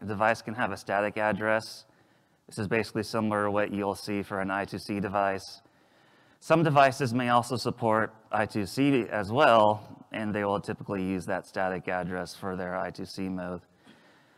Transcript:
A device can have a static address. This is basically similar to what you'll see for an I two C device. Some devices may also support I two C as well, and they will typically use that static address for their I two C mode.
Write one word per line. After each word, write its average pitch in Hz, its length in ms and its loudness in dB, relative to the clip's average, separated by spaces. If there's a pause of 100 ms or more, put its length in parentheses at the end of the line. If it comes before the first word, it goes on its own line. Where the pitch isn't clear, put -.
A 98 60 -12
device 110 340 2
can 113 140 -10
have 107 180 -2
a 95 60 -6
static 104 400 -2
address. 107 640 0 (640)
This - 100 -12
is 104 80 -2
basically 110 360 0
similar 107 420 -2
to 104 60 0
what 104 200 0
you'll 101 240 -2
see 101 280 -6
for 98 180 -6
an 98 100 -4
I 98 140 -2
two 95 140 -8
C 101 220 -6
device. 98 600 -2 (800)
Some 160 220 4
devices 139 500 4
may 123 160 0
also 120 280 4
support 110 580 0 (180)
I 107 140 2
two 104 180 -4
C 131 460 2
as 104 200 -2
well, 113 800 4
and 107 220 -4
they 104 100 0
will 101 160 0
typically 101 420 -6
use 92 240 -4
that 92 200 -4
static 92 420 -4
address 90 460 -4
for 95 220 -8
their 90 180 -6
I 92 160 -4
two 95 140 -10
C 95 240 -8
mode. 90 320 -6 (760)